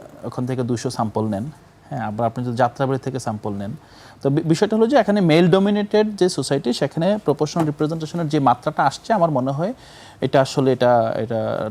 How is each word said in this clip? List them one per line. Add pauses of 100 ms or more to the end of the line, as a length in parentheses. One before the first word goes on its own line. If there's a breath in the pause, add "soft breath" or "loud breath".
(240)
ওখান
থেকে
দুশো
স্যাম্পল
নেন, (460)
হ্যাঁ,
আবার
আপনি
যদি
যাত্রাবাড়ি
থেকে
স্যাম্পল
নেন, (500 loud breath)
তো
বি-,
বিষয়টা
হলো
যে
এখানে
মেল
ডমিনেটেড
যে
সোসাইটি,
সেখানে
প্রপোর্শনাল
রিপ্রেজেন্টেশনের
যে
মাত্রাটা
আসছে,
আমার
মনে
হয় (480 loud breath)
এটা
আসলে
এটা,
এটা